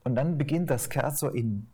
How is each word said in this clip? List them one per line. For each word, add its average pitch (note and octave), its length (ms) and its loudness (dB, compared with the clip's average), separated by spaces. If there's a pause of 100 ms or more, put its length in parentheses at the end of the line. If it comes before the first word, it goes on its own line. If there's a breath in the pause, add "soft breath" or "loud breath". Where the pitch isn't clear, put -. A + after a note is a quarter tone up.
Und B2 120 0
dann D3+ 220 2
beginnt D#3+ 320 0
das B2+ 220 2
Scherzo C#3+ 380 0
in A2 440 -2